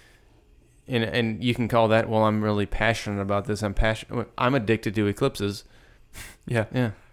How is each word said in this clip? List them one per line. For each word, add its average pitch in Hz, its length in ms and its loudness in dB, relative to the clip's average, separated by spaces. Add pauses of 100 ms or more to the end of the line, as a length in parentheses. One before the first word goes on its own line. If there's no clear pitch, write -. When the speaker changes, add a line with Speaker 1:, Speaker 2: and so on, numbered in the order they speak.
(880)
Speaker 1:
And, 120 160 0
and 113 400 -2
you - 120 2
can 117 120 -2
call 113 220 4
that, 110 200 4
"Well, 110 160 2
I'm 107 200 2
really 104 220 2
passionate 104 560 -2
about 101 240 -2
this. 104 160 -4
I'm 101 120 -2
passion-, 110 520 -2 (120)
I'm 127 160 2
addicted 110 420 0
to 107 100 2
eclipses." 101 580 -2 (840)
Speaker 2:
Yeah. 113 260 0
Speaker 1:
Yeah. 123 180 0 (220)